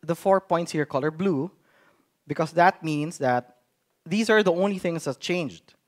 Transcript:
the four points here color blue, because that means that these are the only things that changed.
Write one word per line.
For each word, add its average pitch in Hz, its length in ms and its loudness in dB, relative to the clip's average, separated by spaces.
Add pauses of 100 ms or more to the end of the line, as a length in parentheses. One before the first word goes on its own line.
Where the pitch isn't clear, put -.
the 165 140 -4
four 190 260 2
points 170 300 -2
here 151 140 0
color 147 260 -2
blue, 160 400 -2 (760)
because 151 260 -2
that 175 300 4
means 156 360 -4
that 123 380 -2 (480)
these 214 240 -2
are 214 140 6
the 190 80 2
only 190 260 0
things 165 280 -4
that 135 140 -6
changed. 156 540 -6 (140)